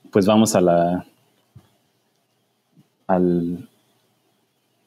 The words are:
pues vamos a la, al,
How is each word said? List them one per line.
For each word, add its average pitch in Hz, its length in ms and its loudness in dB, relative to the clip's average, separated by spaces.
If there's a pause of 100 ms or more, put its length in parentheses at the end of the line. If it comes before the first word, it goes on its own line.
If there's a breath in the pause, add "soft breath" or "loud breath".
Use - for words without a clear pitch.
(120)
pues 98 140 0
vamos 107 300 2
a 95 60 2
la, 87 440 0 (2000)
al, 87 640 -2 (1160)